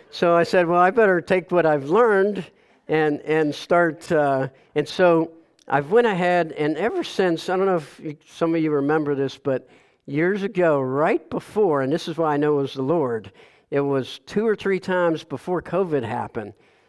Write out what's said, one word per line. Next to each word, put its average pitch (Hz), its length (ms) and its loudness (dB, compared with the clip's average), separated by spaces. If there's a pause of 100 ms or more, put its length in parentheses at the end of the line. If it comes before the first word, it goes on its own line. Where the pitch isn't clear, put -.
(100)
so 170 240 2
I 170 80 6
said, 175 240 2
"Well, 175 140 2
I 180 100 4
better 196 300 4
take 185 320 -2
what 175 120 4
I've 147 240 2
learned 196 560 2 (440)
and, 151 320 0
and 151 340 0
start," 170 560 0
uh, 139 380 0 (260)
and 147 140 -2
so 165 420 2 (380)
I've 143 220 -2
went 240 160 4
ahead, 175 460 0
and 151 240 -2
ever 311 260 -4
since, 175 460 -2
I 185 80 -2
don't 190 100 0
know 185 100 2
if 151 240 -10
you, 151 240 -12
some 165 300 -2
of 165 80 0
you 156 80 0
remember 147 440 0
this, 135 220 -4
but - 320 -4 (380)
years 180 380 -2
ago, 170 360 2
right 147 480 -2
before, 185 540 0
and 135 100 -2
this - 140 -4
is 160 100 -8
why 156 180 0
I - 20 -2
know 147 220 2
it 139 40 0
was 135 120 -6
the 135 80 -6
Lord, 127 500 -2 (380)
it 143 100 0
was 139 460 -4
two 214 200 -2
or 214 80 2
three 190 240 -2
times 175 460 -2
before 165 360 -6
covid 160 440 -2
happened 110 480 -8 (360)